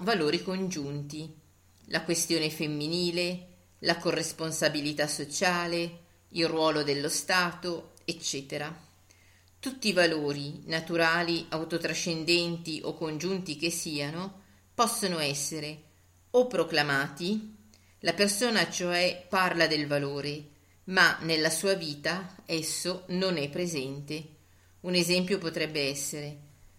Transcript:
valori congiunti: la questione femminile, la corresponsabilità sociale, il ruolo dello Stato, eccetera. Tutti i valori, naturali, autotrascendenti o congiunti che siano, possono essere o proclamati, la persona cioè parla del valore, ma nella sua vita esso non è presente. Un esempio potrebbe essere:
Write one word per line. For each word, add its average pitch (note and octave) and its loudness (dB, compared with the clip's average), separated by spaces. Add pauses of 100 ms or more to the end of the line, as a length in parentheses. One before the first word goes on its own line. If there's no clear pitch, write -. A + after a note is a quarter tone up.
valori F3 2
congiunti: D#3 -4 (580)
la D#3+ -2
questione E3 2
femminile, E3+ -2 (340)
la E3+ 0
corresponsabilità D3+ 0
sociale, E3+ 0 (260)
il E3 2
ruolo D#3+ 4
dello C#3+ 0
Stato, F3 0 (120)
eccetera. D3 -6 (760)
Tutti B3+ -4
i G3 4
valori, D3 2
naturali, E3 2
autotrascendenti E3 -2
o D#3 -4
congiunti D#3+ -4
che E3 -2
siano, E3 -6 (320)
possono G3+ 2
essere D3+ -4 (480)
o B3 6
proclamati, D#3+ 0 (440)
la E3+ 2
persona G3+ 2
cioè F3 0
parla F3 4
del D3+ 0
valore, C#3+ -2 (380)
ma F3+ 6
nella D#3+ 2
sua G3 2
vita E3 -6
esso - -4
non F3+ 2
è C#3+ -2
presente. D3+ -4 (540)
Un F3+ -2
esempio F3+ 4
potrebbe D#3 -2
essere: D3 -6 (380)